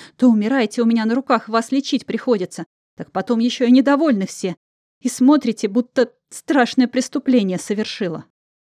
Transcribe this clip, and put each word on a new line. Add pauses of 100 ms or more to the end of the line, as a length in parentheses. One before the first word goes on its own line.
(180)
то
умираете
у
меня
на
руках,
вас
лечить
приходится. (320)
Так
потом
ещё
и
недовольны
все. (420)
И
смотрите,
будто (180)
страшное
преступление
совершила. (500)